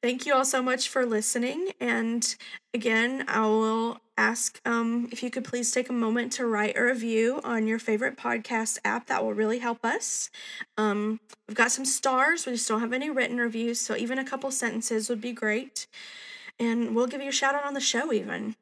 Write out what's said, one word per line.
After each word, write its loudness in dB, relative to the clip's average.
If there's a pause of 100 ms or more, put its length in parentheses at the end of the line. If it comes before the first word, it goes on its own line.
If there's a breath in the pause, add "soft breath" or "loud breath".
thank 0
you 4
all 6
so 2
much 0
for 2
listening. 0 (100)
And 0 (380 loud breath)
again, 2
I 2
will 2 (180)
ask, 0
um, 0
if -8
you -2
could -4
please -2
take 0
a -4
moment 2
to -2
write 2
a 2
review 2
on 0
your 2
favorite 0
podcast -2
app. 0
That 0
will 0
really 2
help -2
us. -2 (460 loud breath)
Um, 2 (300)
we've -8
got 4
some -2
stars. 2
We -2
just -2
don't 2
have -2
any -2
written 0
reviews, -2
so -2
even -2
a -2
couple -6
sentences -2
would -2
be -6
great. -4 (760 loud breath)
And 2
we'll 4
give -6
you -4
a -4
shout 2
out -2
on -4
the -2
show 0
even -2